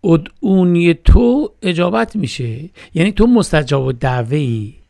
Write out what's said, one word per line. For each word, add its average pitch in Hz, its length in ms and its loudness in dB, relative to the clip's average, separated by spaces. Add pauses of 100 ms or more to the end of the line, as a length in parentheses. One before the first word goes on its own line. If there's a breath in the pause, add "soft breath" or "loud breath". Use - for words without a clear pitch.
ادعونی 175 880 0
تو 240 580 2 (100)
اجابت 185 540 -2
می‌شه، 131 540 -8 (240 loud breath)
یعنی 180 180 0
تو 220 140 2
مستجاب 151 600 0
الدعوه‌ای. 123 880 -4 (160)